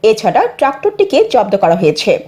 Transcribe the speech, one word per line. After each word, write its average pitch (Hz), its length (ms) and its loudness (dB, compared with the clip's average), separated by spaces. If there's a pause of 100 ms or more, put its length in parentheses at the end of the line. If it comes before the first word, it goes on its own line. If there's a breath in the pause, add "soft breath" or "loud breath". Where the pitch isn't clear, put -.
এছাড়া 214 380 2 (160)
ট্রাক্টরটিকে 294 600 -2 (160)
জব্দ 202 200 0 (100)
করা 170 180 2
হয়েছে। 160 300 0 (160)